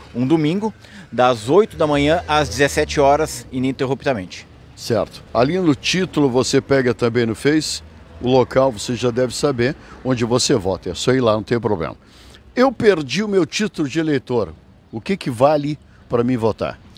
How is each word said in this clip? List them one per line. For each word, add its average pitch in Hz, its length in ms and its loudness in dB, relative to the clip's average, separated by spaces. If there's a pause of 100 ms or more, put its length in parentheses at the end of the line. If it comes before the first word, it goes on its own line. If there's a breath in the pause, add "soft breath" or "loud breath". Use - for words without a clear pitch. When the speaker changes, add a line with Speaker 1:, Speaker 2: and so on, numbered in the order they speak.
(160 loud breath)
Speaker 1:
um 123 100 0
domingo, 165 480 0 (380 loud breath)
das 120 360 0
oito 180 300 2
da 160 80 0
manhã 147 420 0
às 151 220 0
dezessete 143 500 0
horas, 143 520 2
ininterruptamente. 127 960 -4 (280)
Speaker 2:
Certo. - 480 -4 (100)
Ali 143 260 2
no 160 160 2
título 160 520 0
você 123 320 2
pega 127 340 2
também 120 320 0
no 113 100 -2
Face, - 480 -2 (380)
o 120 80 -2
local 131 420 4
você 117 240 -6
já 123 140 -2
deve 120 260 -2
saber 135 400 0 (300 loud breath)
onde 123 180 0
você 123 300 0
vota. 92 380 -2
É - 20 -10
só - 180 0
ir 131 100 2
lá, 113 120 4
não 110 80 0
tem 117 180 -2
problema. 92 380 -4 (580 loud breath)
Eu 262 160 4
perdi 175 520 0
o 220 40 -4
meu 190 200 2
título 175 420 -4
de 151 100 -4
eleitor. 123 540 -2 (380)
O 113 100 -10
que 190 160 -2
que - 140 -6
vale 143 460 2 (300 soft breath)
pra 120 160 0
mim 127 140 0
votar? 101 420 -4 (180)